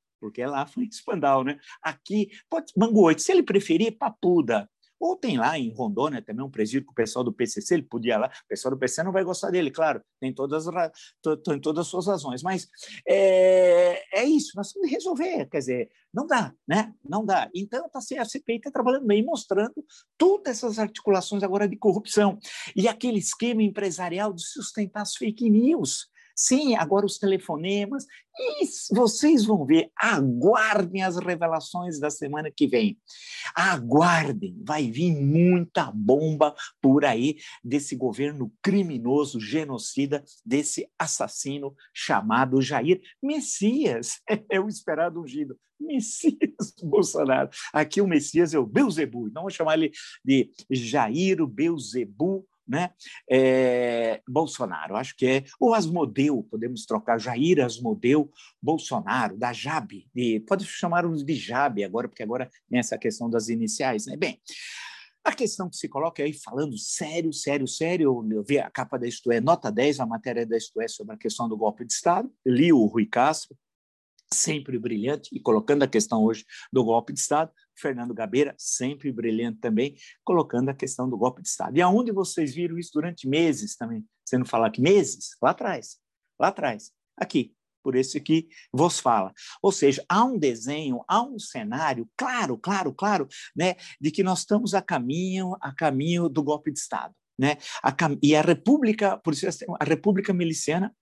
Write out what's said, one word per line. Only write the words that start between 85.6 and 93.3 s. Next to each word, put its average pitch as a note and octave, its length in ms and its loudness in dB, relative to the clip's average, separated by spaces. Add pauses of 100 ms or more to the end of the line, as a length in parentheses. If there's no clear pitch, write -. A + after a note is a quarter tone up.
lá D#3+ 80 2
atrás, D3 440 -4 (260)
aqui, - 360 -2 (300)
por C3 120 -2
esse C3+ 240 0
que D#3+ 280 0 (260)
vos D#3+ 260 2
fala. G#2 320 2 (300)
Ou G3 100 4
seja, C#3 380 2
há G3+ 140 4
um B3+ 160 0
desenho, C3 680 -2
há G#3 140 2
um B3+ 160 -8
cenário C3 800 -6
claro, A#3+ 400 -4
claro, F3+ 360 -2
claro, F#3+ 340 -2 (280)